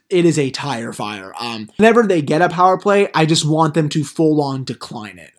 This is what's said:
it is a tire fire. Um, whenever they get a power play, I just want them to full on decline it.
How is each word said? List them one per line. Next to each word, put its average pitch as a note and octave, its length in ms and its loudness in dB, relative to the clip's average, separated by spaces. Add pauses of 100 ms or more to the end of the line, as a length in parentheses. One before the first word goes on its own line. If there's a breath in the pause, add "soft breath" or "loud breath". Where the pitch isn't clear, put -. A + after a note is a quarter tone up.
it F3 160 2
is D3+ 140 4
a C3+ 120 0
tire A#2 420 -8
fire. G#2 460 -10
Um, A2+ 380 -8
whenever A3+ 280 6
they F3+ 180 0
get D3+ 180 0
a F3 80 2
power F3+ 300 2
play, G3+ 360 2
I D#3+ 120 2
just D#3+ 180 0
want D#3 300 0
them D3+ 160 0
to D3+ 140 -2
full D#3 360 0
on C3+ 240 -6
decline G#2+ 540 -14
it. D#2 200 -20